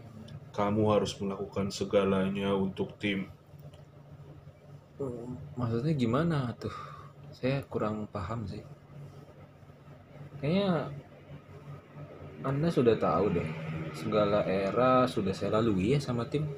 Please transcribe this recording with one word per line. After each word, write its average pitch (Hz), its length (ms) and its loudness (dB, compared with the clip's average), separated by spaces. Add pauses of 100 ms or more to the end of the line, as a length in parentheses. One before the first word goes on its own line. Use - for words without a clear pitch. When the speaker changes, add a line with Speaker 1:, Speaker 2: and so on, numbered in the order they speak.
(520)
Speaker 1:
Kamu 107 380 2
harus 101 320 4
melakukan 98 480 -4
segalanya 98 840 2
untuk 95 460 0
tim. 98 320 -2 (2250)
Speaker 2:
Maksudnya 123 400 0
gimana 135 640 2
tuh? - 160 -6 (560)
Saya 135 320 -2
kurang 107 480 -4
paham 101 400 -4
sih. 104 160 -8 (1700)
Kayaknya 170 520 2 (1500)
Anda 139 280 2
sudah 123 240 6
tahu 92 400 4
deh, 82 160 0 (440)
segala 104 520 2
era 110 600 4
sudah 98 280 0
saya 101 240 0
lalui 110 360 4
ya 147 80 4
sama 120 240 -2
tim. 151 200 -2 (120)